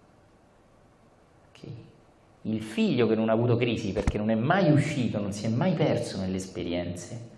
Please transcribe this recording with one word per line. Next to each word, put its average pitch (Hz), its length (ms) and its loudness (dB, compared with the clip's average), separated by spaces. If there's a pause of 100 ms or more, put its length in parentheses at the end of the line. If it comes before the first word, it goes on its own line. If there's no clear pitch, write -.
(1500)
Ok? - 180 -20 (760)
Il 110 180 -2
figlio 156 460 2
che 110 80 2
non 110 120 2
ha 113 60 4
avuto 117 240 4
crisi 113 340 -2
perché 101 260 -2
non 107 120 0
è 113 60 2
mai 156 360 4
uscito, 120 480 2
non 101 140 -4
si - 120 -6
è 113 40 0
mai 156 240 2
perso 131 460 0
nelle 92 180 -2
esperienze, 90 1000 -6